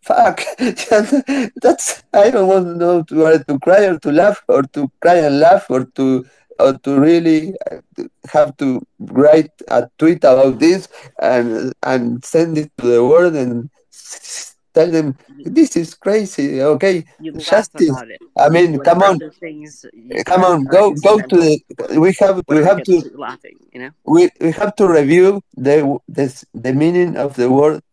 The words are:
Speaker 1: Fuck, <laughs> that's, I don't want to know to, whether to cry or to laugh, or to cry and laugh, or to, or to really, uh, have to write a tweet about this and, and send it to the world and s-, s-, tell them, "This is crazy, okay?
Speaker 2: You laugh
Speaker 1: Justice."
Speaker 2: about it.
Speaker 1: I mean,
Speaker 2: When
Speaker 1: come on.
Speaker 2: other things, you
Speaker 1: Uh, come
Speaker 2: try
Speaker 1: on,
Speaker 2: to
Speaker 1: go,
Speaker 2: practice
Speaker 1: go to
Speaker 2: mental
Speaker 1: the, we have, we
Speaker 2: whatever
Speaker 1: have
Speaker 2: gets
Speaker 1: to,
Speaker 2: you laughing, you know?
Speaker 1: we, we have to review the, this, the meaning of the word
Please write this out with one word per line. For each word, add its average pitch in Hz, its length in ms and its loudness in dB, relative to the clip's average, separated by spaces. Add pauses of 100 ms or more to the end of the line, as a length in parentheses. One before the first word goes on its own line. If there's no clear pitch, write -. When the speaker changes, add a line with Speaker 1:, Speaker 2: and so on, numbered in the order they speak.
Speaker 1:
Fuck, 214 400 -2 (100)
<laughs> - 60 -16 (1040)
that's, - 420 -2 (100)
I 202 180 4
don't 202 160 0
want 190 180 2
to 175 100 -10
know 175 280 0
to, 151 200 -10
whether 160 200 2
to 139 160 -6
cry 196 260 4
or 170 140 -2
to 151 120 -4
laugh, 190 360 0
or 139 160 2 (100)
to 143 160 -6 (120)
cry 175 140 4
and 147 240 0
laugh, 175 300 4
or 131 160 -2 (120)
to, 131 280 0 (340)
or 135 140 4
to 139 260 -2
really, 165 540 2 (160)
uh, - 120 -14 (480)
have 147 280 0
to 131 240 -4 (180)
write 151 520 2 (160)
a 117 300 -2
tweet 160 260 0
about 131 360 4
this 175 280 0 (340)
and, 120 520 -2 (100)
and 123 400 -4
send 165 340 -2
it 151 200 -8
to 123 100 -4
the 120 160 2
world 165 320 2
and 123 340 -6 (220)
s-, - 320 -20
s-, - 320 -16 (180)
tell 170 160 2
them, 156 260 -2 (280)
"This 285 320 0
is 170 200 -6
crazy, 147 680 -4
okay? 156 420 0 (160)
Speaker 2:
You 156 140 -14
laugh 156 160 -14
Speaker 1:
Justice." 190 420 0
Speaker 2:
about 123 180 -10
it. - 100 -20 (180)
Speaker 1:
I 147 120 2
mean, 170 280 2
Speaker 2:
When 139 60 -8
Speaker 1:
come 170 200 2
on. 196 120 2
Speaker 2:
other 151 160 -10
things, 151 640 -20
you 113 260 -18
Speaker 1:
Uh, - 40 -8
come 180 180 0
Speaker 2:
try 180 100 2
Speaker 1:
on, 165 80 0
Speaker 2:
to 135 80 -2
Speaker 1:
go, 190 240 4
Speaker 2:
practice 147 180 -8
Speaker 1:
go 214 100 6
to 190 160 -4
Speaker 2:
mental 175 80 6
Speaker 1:
the, - 560 -2
we 185 120 2 (100)
have, 196 160 2
we 180 80 -8
Speaker 2:
whatever 151 240 2
Speaker 1:
have 202 80 2
Speaker 2:
gets 202 120 -10
Speaker 1:
to, 165 200 0
Speaker 2:
you 123 80 -20
laughing, 127 400 -16 (160)
you 123 80 -20
know? 131 100 -16 (140)
Speaker 1:
we, 349 240 4 (100)
we 165 140 -2
have - 240 -4
to 196 100 2
review 175 540 2 (140)
the, 143 420 0 (100)
this, - 460 -6
the 127 200 -6
meaning 170 440 0
of 139 180 -6
the 123 160 0
word 151 300 2 (120)